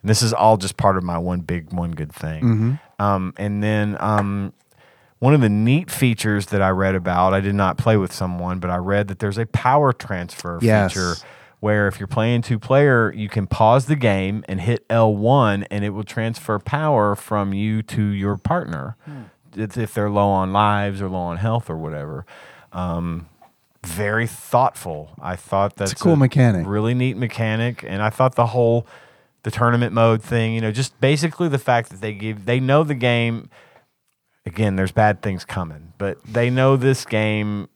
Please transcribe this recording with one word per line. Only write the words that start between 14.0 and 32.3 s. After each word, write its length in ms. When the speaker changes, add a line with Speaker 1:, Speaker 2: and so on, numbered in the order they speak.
Speaker 1:
and 140
hit 260
L 280
one, 560
and 120
it 80
will 120
transfer 560
power 560
from 380
you 280
to 220
your 340
partner 680
Speaker 3:
Hmm. 160
Speaker 1:
if, 160
if 200
they're 160
low 160
on 260
lives 480
or 80
low 80
on 200
health 320
or 80
whatever. 460
Um, 560
very 440
thoughtful. 920
I 180
thought 380
that's 180
Speaker 2:
It's 80
a 20
cool 100
Speaker 1:
a 40
Speaker 2:
mechanic. 500
Speaker 1:
really 260
neat 240
mechanic, 680
and 160
I 80
thought 240
the 120
whole, 380
the 80
tournament 440
mode 280
thing, 320
you 80
know, 100
just 280
basically 480
the 100
fact 320
that 120
they 120
give, 320